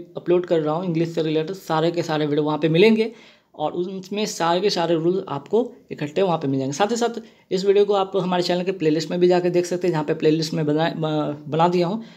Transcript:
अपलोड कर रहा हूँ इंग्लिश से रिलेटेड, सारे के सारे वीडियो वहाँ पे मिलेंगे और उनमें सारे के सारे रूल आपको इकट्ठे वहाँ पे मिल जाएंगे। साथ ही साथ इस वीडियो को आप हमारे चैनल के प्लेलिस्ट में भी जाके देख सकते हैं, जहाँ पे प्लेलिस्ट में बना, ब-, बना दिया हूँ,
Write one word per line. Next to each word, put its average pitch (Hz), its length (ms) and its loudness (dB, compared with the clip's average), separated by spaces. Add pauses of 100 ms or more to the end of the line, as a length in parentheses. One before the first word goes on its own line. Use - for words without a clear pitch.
(180)
अपलोड 180 280 0
कर 175 140 0
रहा 151 140 0
हूँ 180 120 -4
इंग्लिश 165 240 -2
से 165 140 -4
रिलेटेड, 160 320 -2
सारे 165 360 0
के 170 120 -2
सारे 156 220 -2
वीडियो 147 180 0
वहाँ 151 140 -2
पे 160 120 0
मिलेंगे 214 420 4 (440)
और 151 160 -4
उनमें 190 540 -6
सारे 175 360 0
के 202 80 2
सारे 170 260 0
रूल 175 340 0
आपको 208 440 -2 (180)
इकट्ठे 151 300 -4
वहाँ 175 160 2
पे 147 100 -4
मिल 135 120 0
जाएंगे। 135 140 -4
साथ 208 180 0
ही 240 40 -2
साथ 233 260 -4 (300)
इस 190 140 -2
वीडियो 202 200 6
को 202 80 2
आप 190 220 0
हमारे 180 280 0
चैनल 180 200 0
के 185 80 -2
प्लेलिस्ट 160 380 0
में 180 100 -2
भी 180 80 6
जाके 180 220 4
देख 175 160 2
सकते 180 220 -2
हैं, 175 40 2
जहाँ 156 120 0
पे 156 100 -2
प्लेलिस्ट 160 400 0
में 160 120 -2
बना, 151 240 0
ब-, 151 580 -4
बना 160 200 2
दिया 175 200 0
हूँ, 220 160 -6 (140)